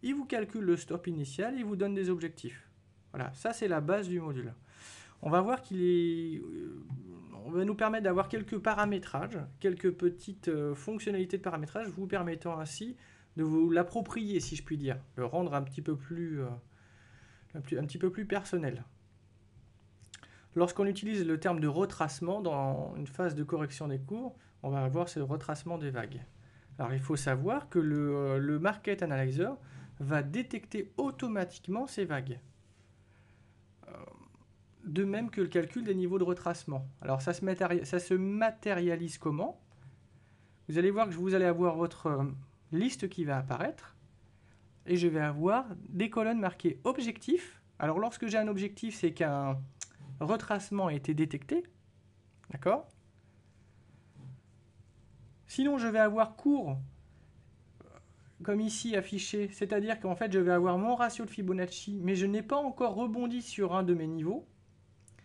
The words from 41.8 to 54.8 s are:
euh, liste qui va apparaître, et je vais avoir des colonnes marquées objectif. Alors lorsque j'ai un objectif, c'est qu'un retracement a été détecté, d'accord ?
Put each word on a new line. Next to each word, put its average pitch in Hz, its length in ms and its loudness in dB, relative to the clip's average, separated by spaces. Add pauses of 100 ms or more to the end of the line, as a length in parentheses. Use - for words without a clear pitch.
euh, 139 160 2 (480)
liste 202 360 0
qui 175 160 -4
va 143 140 0
apparaître, 135 580 -4 (920)
et 180 100 4
je 175 100 6
vais 156 140 4
avoir 170 460 2 (220)
des 208 200 0
colonnes 226 300 2
marquées 180 460 0
objectif. 254 760 0 (160)
Alors 160 220 0
lorsque 226 260 -2
j'ai 220 140 2
un 214 80 2
objectif, 208 480 -4
c'est 160 180 2
qu'un 139 460 2 (600)
retracement 202 680 0
a 156 60 2
été 143 200 0
détecté, 160 500 0 (840)
d'accord ? 202 380 0 (2500)